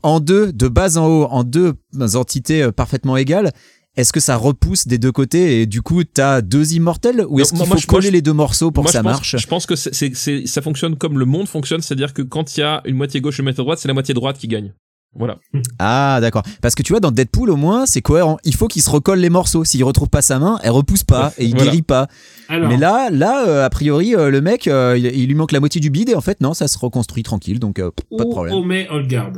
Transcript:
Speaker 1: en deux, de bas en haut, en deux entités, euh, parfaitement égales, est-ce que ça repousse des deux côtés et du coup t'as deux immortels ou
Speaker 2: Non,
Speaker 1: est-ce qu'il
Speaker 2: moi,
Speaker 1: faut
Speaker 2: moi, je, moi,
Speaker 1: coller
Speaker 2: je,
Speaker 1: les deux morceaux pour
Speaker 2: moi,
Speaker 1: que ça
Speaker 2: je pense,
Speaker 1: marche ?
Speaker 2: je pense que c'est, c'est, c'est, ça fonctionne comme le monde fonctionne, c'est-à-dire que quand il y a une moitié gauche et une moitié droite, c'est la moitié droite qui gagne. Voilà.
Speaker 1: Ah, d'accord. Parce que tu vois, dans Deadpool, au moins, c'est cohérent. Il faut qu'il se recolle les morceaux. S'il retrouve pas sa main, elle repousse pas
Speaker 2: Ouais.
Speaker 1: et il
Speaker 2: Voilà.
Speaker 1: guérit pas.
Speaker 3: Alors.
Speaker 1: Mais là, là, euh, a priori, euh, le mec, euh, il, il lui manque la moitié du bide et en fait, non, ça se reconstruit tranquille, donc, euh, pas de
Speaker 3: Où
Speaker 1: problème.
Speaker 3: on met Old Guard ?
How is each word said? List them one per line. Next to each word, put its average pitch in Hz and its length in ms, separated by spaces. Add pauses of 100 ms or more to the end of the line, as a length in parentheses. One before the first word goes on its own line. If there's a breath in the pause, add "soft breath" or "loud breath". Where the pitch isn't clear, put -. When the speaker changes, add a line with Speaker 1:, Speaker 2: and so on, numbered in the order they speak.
Speaker 1:
en 165 180
deux, 190 320
de 120 160
bas 165 280
en 160 100
haut, 156 180
en 123 180
deux 151 300 (400)
entités, 139 500
euh, 117 80
parfaitement 131 460
égales, 156 340 (460 soft breath)
est-ce 123 160
que 160 80
ça 127 160
repousse 120 500
des 120 120
deux 127 120
côtés 139 500
et 113 40
du 110 160
coup 170 220
t'as 135 380
deux 143 340
immortels 170 520
ou 143 100
Speaker 2:
Non, 135 40
Speaker 1:
est-ce 147 80
qu'il 170 80
Speaker 2:
moi, 175 80
Speaker 1:
faut 175 80
Speaker 2:
moi, 160 80
je, - 60
moi, 190 100
Speaker 1:
coller 190 120
Speaker 2:
je, - 40
Speaker 1:
les 175 80
deux 151 100
morceaux 151 380
pour 143 140
Speaker 2:
moi, 160 60
Speaker 1:
que - 40
ça 120 60
Speaker 2:
je 110 40
pense, 110 80
Speaker 1:
marche ? 139 260
Speaker 2:
je 110 100
pense 170 180
que 170 100
c'est, - 180
c'est, 131 220
c'est, 139 300
ça 139 160
fonctionne 156 360
comme 147 200
le 131 80
monde 165 220
fonctionne, 165 340
c'est-à-dire 139 320
que 143 80
quand 139 340
il - 40
y 147 40
a 151 220
une 135 100
moitié 139 260
gauche 139 180
et - 20
une 135 40
moitié 131 180
droite, 156 160
c'est - 80
la 135 80
moitié 135 180
droite 131 240
qui 117 100
gagne. 107 260 (420)
Voilà. 113 240 (400)
Speaker 1:
Ah, 127 420
d'accord. 110 220 (180 loud breath)
Parce 120 140
que - 80
tu 175 100
vois, 226 60
dans 170 120
Deadpool, 131 380
au 160 60
moins, 190 320
c'est 123 140
cohérent. 156 420
Il 143 120
faut - 120
qu'il 151 160
se - 60
recolle 180 300
les 175 120
morceaux. 170 320
S'il 131 200
retrouve 135 260
pas 147 120
sa 135 160
main, 196 260
elle 117 80
repousse 143 320
pas 131 240
Speaker 2:
Ouais. 143 120
Speaker 1:
et 123 60
il 117 60
Speaker 2:
Voilà. 131 140
Speaker 1:
guérit 156 160
pas. 135 260 (420 loud breath)
Speaker 3:
Alors. 165 200
Speaker 1:
Mais 123 80
là, 214 320
là, 208 380
euh, 143 180
a 123 60
priori, 151 440
euh, 151 140
le 139 120
mec, 151 260
euh, 127 300
il, 123 80
il 127 220
lui 139 60
manque 156 200
la 139 60
moitié 147 220
du 151 80
bide 202 200
et 226 60
en - 60
fait, 190 200
non, 139 120
ça 151 140
se - 100
reconstruit 120 460
tranquille, 104 360
donc, 101 200
euh, 90 100 (260)
pas 226 80
de 233 60
Speaker 3:
Où - 20
Speaker 1:
problème. 180 240
Speaker 3:
on 185 80
met 185 280
Old 143 180
Guard ? 104 280